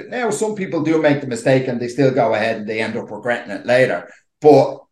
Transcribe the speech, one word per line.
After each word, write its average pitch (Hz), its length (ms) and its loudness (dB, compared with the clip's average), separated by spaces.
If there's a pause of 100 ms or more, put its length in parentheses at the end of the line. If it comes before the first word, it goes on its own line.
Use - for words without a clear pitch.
now 240 200 -4
some 214 260 -4
people 170 280 -4
do 160 180 0
make 147 200 2
the 131 60 -10
mistake 127 400 0
and 117 120 -6
they 120 80 -6
still 131 260 0
go 113 220 2
ahead 110 220 -2
and 104 100 -10
they 110 140 -4
end 113 160 -6
up 104 120 -10
regretting 117 420 -6
it 92 140 -12
later. 117 460 0 (300)
But 143 380 6 (120)